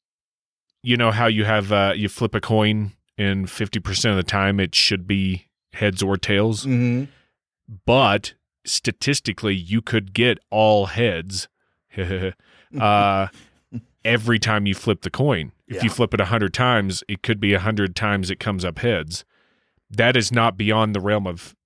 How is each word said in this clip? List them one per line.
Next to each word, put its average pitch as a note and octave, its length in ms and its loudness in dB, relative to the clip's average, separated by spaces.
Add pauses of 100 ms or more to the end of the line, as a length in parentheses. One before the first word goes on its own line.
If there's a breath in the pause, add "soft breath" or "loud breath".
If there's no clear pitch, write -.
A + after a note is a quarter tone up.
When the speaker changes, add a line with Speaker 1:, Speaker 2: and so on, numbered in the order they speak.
(800)
Speaker 1:
you A#2+ 160 2
know A#2 140 2
how A#2 160 2
you G#2+ 180 2
have, G#2 260 0
uh, G2 240 4
you G#2 140 -2
flip - 260 -2
a G#2 60 -2
coin G#2+ 500 0 (260)
and G2 320 -2
fifty G#2+ 300 -6
percent G2+ 320 -2
of G2 60 2
the F2+ 120 0
time G2+ 300 2
it F#2 160 -2
should F#2 320 0
be F#2+ 400 -2 (260)
heads G2+ 300 -2
or G2 140 0
tails?" G#2 480 0
Speaker 2:
Mm-hmm. B2 400 0 (800 soft breath)
Speaker 1:
But A2+ 480 2 (320)
statistically, - 880 -2
you F#2+ 260 -2
could G2+ 320 -2
get A#2 260 2 (100)
all G#2+ 380 4
heads, F#2+ 600 -4 (480)
<laughs> - 20 -20 (840 soft breath)
uh, G2+ 480 2 (380 soft breath)
Speaker 2:
<laughs> - 400 -14
Speaker 1:
every A2+ 340 2
time G#2+ 260 0
you G2 100 0
flip G#2 260 -2
the F#2+ 80 -8
coin. B2 420 -2 (160)
If - 160 -6
you A3+ 60 2
Speaker 2:
Yeah. - 60 -6
Speaker 1:
flip - 180 0
it G#3 80 2
a F#2+ 40 0
hundred G2+ 280 0
times, A2 540 0
it G2+ 160 -10
could G#2+ 160 -2
be G2+ 140 2
a F#2+ 60 2
hundred G2 360 -2
times G2+ 340 -2
it F#2+ 100 -6
comes F#2+ 240 -4
up F2 160 -6
heads. E2+ 460 -2 (640)
That A#2 260 2
is A2+ 160 0
not A2+ 260 2
beyond G#2+ 360 2
the G2+ 80 -2
realm G2+ 240 0
of F2 300 -10 (100)